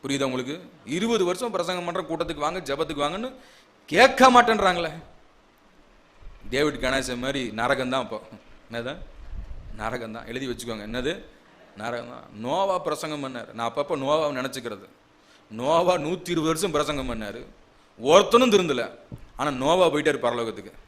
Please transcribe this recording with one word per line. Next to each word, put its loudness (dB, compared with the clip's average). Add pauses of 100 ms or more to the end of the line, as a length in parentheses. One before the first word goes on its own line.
புரியுதா -2
உங்களுக்கு? -4 (140)
இருபது 0
வருஷம் -2
பிரசங்கம் -2
பண்ற, -4
கூட்டத்துக்கு -6
வாங்க, -2
ஜெபத்துக்கு -4
வாங்கன்னு -4 (520)
கேட்க 8
மாட்டேன்றாங்களே. 4 (1600)
டேவிட் 0
கணேசன் 0
மாதிரி -4
நரகம் 0
தான் -2
அப்போ. -8 (500)
என்னதான்? -8 (760)
நரகம் -6
தான். -12
எழுதி -6
வச்சுக்கோங்க. -6
என்னது? -6 (540)
நரகம் -8
தான். -16 (120)
நோவா -2
பிரசங்கம் -6
பண்ணார். -10
நான் -4
அப்பப்போ -2
நோவாவை 0
நினைச்சுக்கிறது. -8 (600)
நோவா 2
நூத்தி -4
இருபது 2
வருஷம் 0
பிரசங்கம் -2
பண்ணாரு, -8 (560)
ஒருத்தனும் 8
திருந்தல. 2 (460)
ஆனா 0
நோவா 4
போயிட்டாரு 2
பரலோகத்துக்கு. -2 (160)